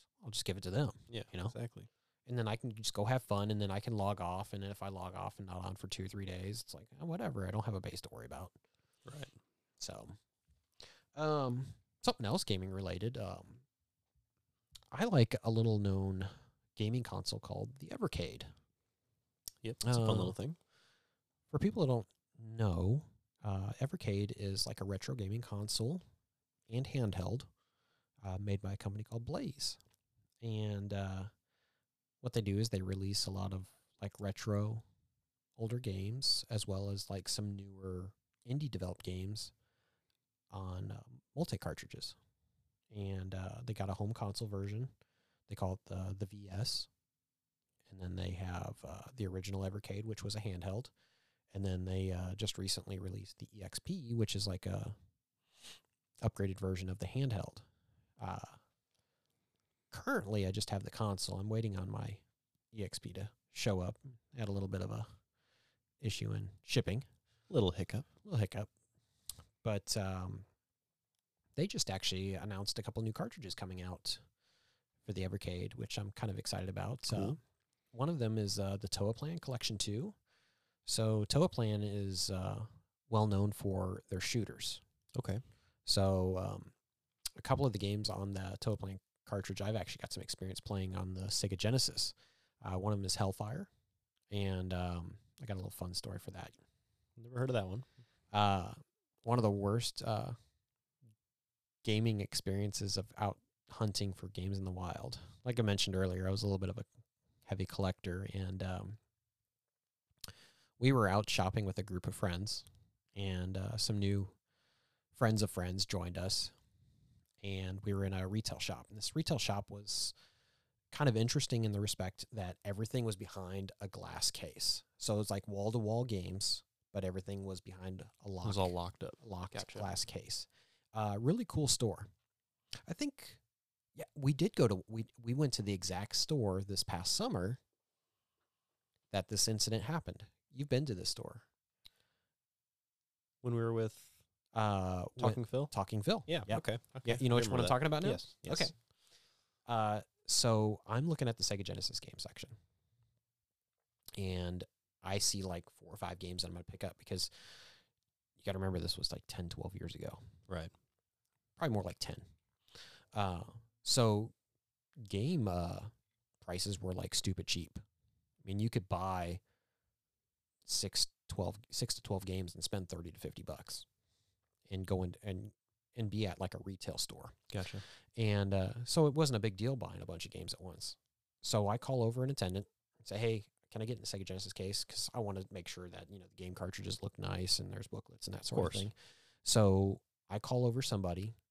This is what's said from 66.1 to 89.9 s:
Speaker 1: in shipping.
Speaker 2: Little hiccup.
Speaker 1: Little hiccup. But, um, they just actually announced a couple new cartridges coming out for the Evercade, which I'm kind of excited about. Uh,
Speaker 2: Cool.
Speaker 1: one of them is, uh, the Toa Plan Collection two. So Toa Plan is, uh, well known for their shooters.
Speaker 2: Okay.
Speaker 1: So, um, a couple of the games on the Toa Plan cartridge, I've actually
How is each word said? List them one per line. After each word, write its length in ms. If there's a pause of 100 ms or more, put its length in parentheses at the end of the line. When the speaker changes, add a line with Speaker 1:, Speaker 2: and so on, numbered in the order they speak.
Speaker 1:
in 180 (140)
shipping. 400 (440)
Speaker 2:
Little 220
hiccup. 340 (200)
Speaker 1:
Little 140
hiccup. 300 (920)
But, 340
um, 480 (1120)
they 120
just 220
actually 440
announced 440
a 40
couple 200
new 100
cartridges 420
coming 260
out 380 (880)
for 60
the 100
Evercade, 540
which 220
I'm 140
kind 180
of 80
excited 300
about. 440
Uh, 40
Speaker 2:
Cool. 220 (540)
Speaker 1:
one 160
of 100
them 200
is, 200
uh, 220
the 80
Toa 260
Plan 240
Collection 400
two. 360 (720)
So 400
Toa 220
Plan 360
is, 460
uh, 360 (420)
well 200
known 240
for 580
their 100
shooters. 600 (360)
Speaker 2:
Okay. 240 (440)
Speaker 1:
So, 540
um, 340 (640)
a 60
couple 220
of 80
the 60
games 320
on 240
the 260
Toa 160
Plan 220 (260)
cartridge, 380
I've 140
actually 260